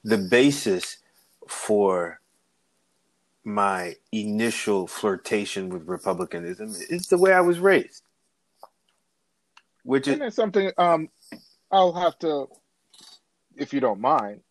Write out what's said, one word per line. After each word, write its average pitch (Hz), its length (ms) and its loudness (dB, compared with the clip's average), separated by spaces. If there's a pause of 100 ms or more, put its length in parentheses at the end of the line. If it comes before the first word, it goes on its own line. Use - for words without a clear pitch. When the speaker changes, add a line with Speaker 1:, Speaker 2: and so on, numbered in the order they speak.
Speaker 1:
the 110 140 2
basis 117 800 2 (500)
for 95 720 0 (1200)
my 98 520 -2 (160)
initial 107 760 -2
flirtation 98 800 -4
with 85 180 -10
republicanism 170 800 -6 (200)
is 175 180 -6
the 185 100 4
way 190 160 6
I 185 80 6
was 175 180 2
raised, 185 440 2 (1800)
which 135 240 0
is 139 60 2
Speaker 2:
And 294 80 -2
that's 240 140 -8
something, 196 420 0
um, 165 320 2 (640)
I'll 185 220 4
have 175 260 -2
to, 147 280 -2 (1080)
if 139 180 -8
you 139 60 -2
don't 110 200 0
mind 113 520 -2